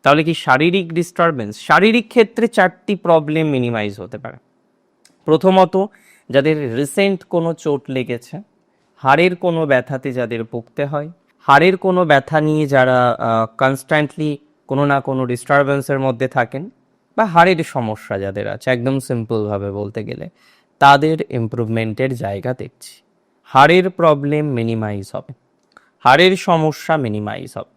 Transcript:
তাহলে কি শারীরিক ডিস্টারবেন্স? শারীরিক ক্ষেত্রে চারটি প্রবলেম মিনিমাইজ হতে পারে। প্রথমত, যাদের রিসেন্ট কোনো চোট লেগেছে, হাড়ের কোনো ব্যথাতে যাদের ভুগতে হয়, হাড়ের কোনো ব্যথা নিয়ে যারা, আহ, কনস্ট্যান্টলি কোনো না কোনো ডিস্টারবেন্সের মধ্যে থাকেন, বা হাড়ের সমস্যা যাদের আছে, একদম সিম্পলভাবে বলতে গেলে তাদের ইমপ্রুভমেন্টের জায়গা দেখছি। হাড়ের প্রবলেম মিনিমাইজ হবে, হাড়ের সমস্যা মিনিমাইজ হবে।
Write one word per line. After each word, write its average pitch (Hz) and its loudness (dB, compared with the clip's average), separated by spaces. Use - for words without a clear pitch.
তাহলে 151 4
কি 165 -2
শারীরিক 165 0
ডিস্টারবেন্স? 160 -4
শারীরিক 208 2
ক্ষেত্রে 226 0
চারটি 190 0
প্রবলেম 160 0
মিনিমাইজ 117 -4
হতে 101 -14
পারে। 113 -16
প্রথমত, 185 4
যাদের 139 0
রিসেন্ট 190 -2
কোনো 165 -4
চোট 143 -6
লেগেছে, 127 -8
হাড়ের 170 2
কোনো 165 -2
ব্যথাতে 135 -2
যাদের 117 -6
ভুগতে 117 -10
হয়, 147 -8
হাড়ের 156 6
কোনো 185 0
ব্যথা 151 2
নিয়ে 151 0
যারা, 127 2
আহ, 113 -2
কনস্ট্যান্টলি 147 -2
কোনো 135 -2
না 139 0
কোনো 131 -4
ডিস্টারবেন্সের 139 -2
মধ্যে 131 -2
থাকেন, 135 -4
বা 220 0
হাড়ের 170 2
সমস্যা 107 -6
যাদের 98 -8
আছে, 101 -6
একদম 127 -2
সিম্পলভাবে 107 -6
বলতে 104 -10
গেলে - -14
তাদের 143 6
ইমপ্রুভমেন্টের 113 -4
জায়গা 110 -6
দেখছি। - -18
হাড়ের 175 4
প্রবলেম 151 0
মিনিমাইজ 113 -4
হবে, 131 -12
হাড়ের 170 6
সমস্যা 160 -2
মিনিমাইজ 104 -6
হবে। 95 -14